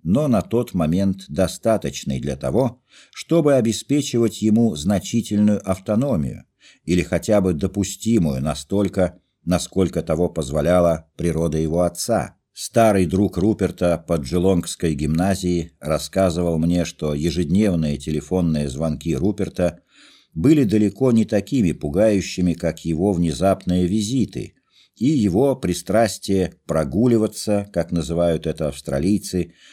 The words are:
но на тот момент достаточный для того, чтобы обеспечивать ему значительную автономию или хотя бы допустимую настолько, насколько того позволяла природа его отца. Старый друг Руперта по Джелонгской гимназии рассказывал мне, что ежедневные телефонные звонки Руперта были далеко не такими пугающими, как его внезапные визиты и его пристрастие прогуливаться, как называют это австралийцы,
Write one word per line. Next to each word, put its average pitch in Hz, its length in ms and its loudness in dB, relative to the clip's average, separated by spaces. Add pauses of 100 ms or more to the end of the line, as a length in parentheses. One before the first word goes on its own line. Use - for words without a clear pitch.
но 127 260 0
на 110 140 2
тот 120 320 -2
момент 92 540 0
достаточный 82 920 -2
для 69 160 -6
того, 87 460 -2 (300)
чтобы 151 420 2
обеспечивать 117 880 0
ему 107 340 4
значительную 104 920 0
автономию 95 760 -2 (380)
или 90 200 2
хотя 98 380 0
бы 92 120 2
допустимую 92 880 -2
настолько, 90 760 -2 (260)
насколько 87 560 0
того 82 280 0
позволяла 80 880 0
природа 80 440 -2
его 80 240 0
отца. 87 540 -4 (160)
Старый 104 520 2
друг 95 320 0
Руперта 87 720 0
по 85 100 0
Джелонгской 85 800 0
гимназии 85 840 -2
рассказывал 82 760 0
мне, 85 260 2
что 76 300 -4
ежедневные 82 840 0
телефонные 78 680 -2
звонки 76 480 -4
Руперта 87 680 -2 (520)
были 135 300 4
далеко 107 480 2
не 113 140 4
такими 104 460 0
пугающими, 90 840 0
как 80 300 -4
его 85 300 0
внезапные 90 720 0
визиты 107 680 -2 (420)
и 113 100 0
его 127 480 2
пристрастие 95 1000 0 (140)
прогуливаться, 101 1040 0
как 85 180 -2
называют 82 540 0
это 78 220 -4
австралийцы, 80 880 -2 (180)